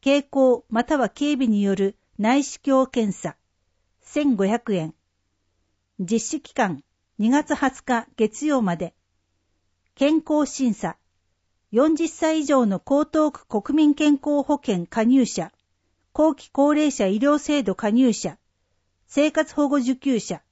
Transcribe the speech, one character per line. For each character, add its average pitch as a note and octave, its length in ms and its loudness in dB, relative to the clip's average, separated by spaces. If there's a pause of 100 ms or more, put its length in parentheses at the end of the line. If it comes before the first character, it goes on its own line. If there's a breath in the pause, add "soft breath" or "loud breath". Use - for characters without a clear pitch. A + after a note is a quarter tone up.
経 C#4 200 2
口 C4 460 0
ま A3+ 160 -2
た D4+ 140 -2
は A#3 100 0
警 D4 240 -4
備 C4+ 140 -2
に G#3 160 2
よ G3 120 0
る G3 220 -2 (220)
内 B3+ 260 0
視 - 160 -14
鏡 C4 260 2
検 A3 320 -4
査。 - 200 -12 (640)
千 D4 340 -2
五 F#3+ 100 0
百 A3 280 -2
円。 D#3+ 200 -6 (1040)
実 G3+ 220 -2
施 - 220 -8
期 - 100 -20
間、 F3+ 320 -4 (320)
二 G#3+ 140 0
月 D4 240 0
二 C#4 160 -2
十 - 120 -20
日 A#3 240 -4 (100)
月 A3 280 -4
曜 C#4+ 160 0
ま F3+ 160 -2
で。 E3 180 -10 (1000)
健 D4+ 220 2
康 D4+ 280 0
診 B3+ 300 -2
査。 - 240 -8 (720)
四 D4 240 2
十 E4 120 -2
歳 D#4+ 320 -2
以 D4 40 -2
上 C4+ 200 2
の G3 120 0
江 C#4 340 0
東 D4+ 220 0
区 - 300 -8
国 - 140 -4
民 D4+ 180 4
健 D4+ 180 2
康 C#4+ 300 0
保 D4 120 0
険 F#3 320 -4
加 - 160 -4
入 B3 240 4
者、 - 260 -8 (600)
後 D4+ 220 2
期 - 140 -20
高 C#4+ 260 2
齢 D4+ 180 0
者 G3 160 -2
医 G3 80 0
療 C#4+ 220 2
制 D4 260 -2
度 F#3+ 100 -2
加 G#3+ 160 -4
入 A#3+ 220 4
者、 E3 260 -8 (680)
生 D4 240 0
活 D#4 200 -2
保 D4 160 0
護 C#4+ 100 2
受 B3+ 180 -2
給 C4 240 -2
者。 E3+ 320 -10